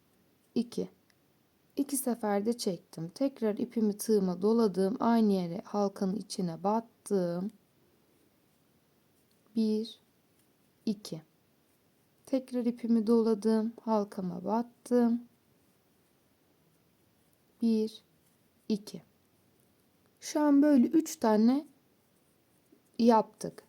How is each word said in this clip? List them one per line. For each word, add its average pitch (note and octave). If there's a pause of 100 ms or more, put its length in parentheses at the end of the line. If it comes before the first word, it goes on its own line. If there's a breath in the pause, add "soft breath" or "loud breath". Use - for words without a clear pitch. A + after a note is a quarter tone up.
(560)
iki. G#3 (880)
İki C#4+
seferde A3
çektim. E3+
Tekrar A3+
ipimi G#3+
tığıma F#3
doladım. G3+
Aynı A3+
yere F3+
halkanın G3
içine E3+
battım. G3 (2000)
Bir, A3 (880)
iki. F#3 (1040)
Tekrar B3
ipimi A#3
doladım. A3
Halkama G3
battım. A#3+ (2500)
Bir, A3 (680)
iki. G3+ (1160)
Şu -
an D4
böyle C#4+
üç -
tane A3+ (1300)
yaptık. A3